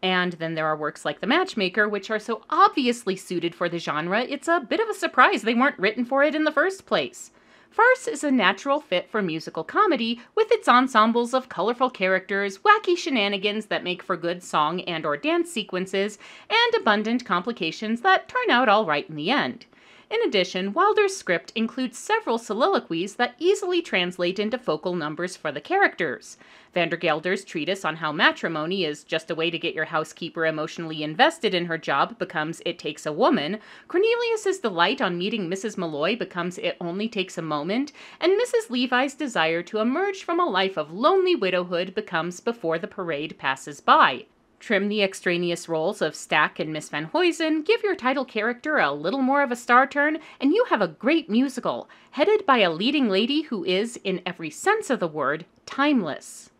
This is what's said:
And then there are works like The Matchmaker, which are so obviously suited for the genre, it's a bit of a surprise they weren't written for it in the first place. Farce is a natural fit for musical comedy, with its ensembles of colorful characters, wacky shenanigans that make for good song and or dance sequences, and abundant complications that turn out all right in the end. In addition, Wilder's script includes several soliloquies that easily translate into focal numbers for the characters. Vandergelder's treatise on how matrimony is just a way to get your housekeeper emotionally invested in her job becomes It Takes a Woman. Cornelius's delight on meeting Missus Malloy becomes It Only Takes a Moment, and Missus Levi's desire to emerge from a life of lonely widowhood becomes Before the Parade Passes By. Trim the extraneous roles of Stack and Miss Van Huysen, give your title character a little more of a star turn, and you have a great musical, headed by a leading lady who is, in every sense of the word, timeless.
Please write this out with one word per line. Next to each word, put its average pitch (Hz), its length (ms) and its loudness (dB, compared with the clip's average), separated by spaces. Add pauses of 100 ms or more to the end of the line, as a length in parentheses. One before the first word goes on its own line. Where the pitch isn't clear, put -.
And 180 320 0
then 165 220 -6
there 156 100 -2
are 156 120 0
works 147 260 -6
like 151 160 -4
The 180 80 -6
Matchmaker, 262 600 0
which 202 220 -6
are 220 100 -2
so 220 300 -8
obviously 269 640 2
suited 170 380 -4
for 180 140 -4
the 170 100 -4
genre, 170 440 -2
it's 254 260 -6
a 330 200 2
bit 320 120 -2
of 453 80 0
a 427 60 -4
surprise 311 480 4
they 214 120 0
weren't 254 240 2
written 214 280 0
for 269 180 2
it 302 100 2
in 311 120 0
the 302 80 0
first 370 340 0
place. - 440 -2 (380)
Farce 494 380 4
is - 160 -6
a 294 80 2
natural 262 480 2
fit 180 320 -4
for 220 100 -2
musical 160 420 -6
comedy, 240 560 0 (160)
with 427 160 2
its 453 180 2
ensembles 240 640 4
of 254 160 -2
colorful 233 400 0
characters, 190 720 -2
wacky 415 380 4
shenanigans 208 720 -2
that 165 160 -2
make 180 180 -6
for 185 160 -4
good 170 240 -4
song 165 400 0
and 160 240 -6
or 147 100 0
dance 339 360 0
sequences, 190 640 -2 (320)
and 466 320 2
abundant 220 420 0
complications 214 760 -4
that 370 260 4
turn 494 220 -2
out 247 200 4
all 208 160 6
right 151 220 0
in 156 80 -10
the 151 140 -4
end. 135 360 -2 (440)
In 453 180 0
addition, 190 460 -2
Wilder's 403 420 2
script - 400 -4
includes 226 420 -4
several 415 400 -2
soliloquies 226 760 -2
that 240 240 -2
easily 359 420 2
translate 180 580 -2
into 214 180 -2
focal 180 360 -2
numbers 170 440 -6
for 151 160 -6
the 147 80 -8
characters. 311 760 -4 (380)
Vandergelder's 170 680 -2
treatise 175 400 -6
on 160 100 -2
how 160 160 -4
matrimony 180 720 0
is 151 220 -6
just - 260 -4
a 165 40 -4
way 165 140 -2
to 165 80 -6
get 165 160 -4
your 160 120 -2
housekeeper 160 600 -4
emotionally 160 560 -4
invested 202 520 2
in 175 140 0
her 165 100 -4
job 160 420 0
becomes 160 460 -6
It 170 120 -4
Takes 156 280 -8
a 156 80 -4
Woman. 202 480 0 (260)
Cornelius's 440 720 0
delight 190 420 0
on 180 160 -2
meeting 202 300 -4
Missus 196 300 -6
Malloy 165 400 -2
becomes 180 400 -6
It 175 240 -4
Only 185 260 -4
Takes 190 300 -6
a 175 40 -8
Moment, 165 520 -4 (260)
and 370 160 4
Missus 466 340 0
Levi's 254 440 0
desire 175 500 -2
to 214 160 -6
emerge 349 440 -2
from 339 180 0
a 349 40 2
life 190 300 0
of 151 160 -6
lonely 359 440 4
widowhood 185 600 0
becomes 180 460 -4
Before 170 360 -2
the 175 80 -6
Parade 165 520 -6
Passes 139 420 -4
By. 233 460 4 (360)
Trim 202 280 0
the 214 120 0
extraneous 175 680 -2
roles 165 360 -2
of 156 120 -2
Stack - 440 0
and 160 120 -4
Miss 151 160 -8
Van 151 200 -6
Huysen, 311 580 0
give 453 160 2
your 392 140 0
title 262 280 0
character 240 540 -2
a 156 140 4
little 175 320 -2
more 277 180 2
of 262 100 0
a 247 40 -2
star 254 320 4
turn, 294 320 0 (200)
and 277 140 4
you 466 160 4
have 262 120 4
a 185 60 2
great 240 440 0
musical, 220 580 0 (220)
headed 403 340 2
by 254 140 6
a 185 100 6
leading 233 400 0
lady 233 320 2
who 220 240 -4
is, 202 380 0
in 185 200 -2
every 165 280 -8
sense 403 400 -2
of 214 80 -2
the 175 80 -2
word, 151 380 -2 (200)
timeless. 262 920 -2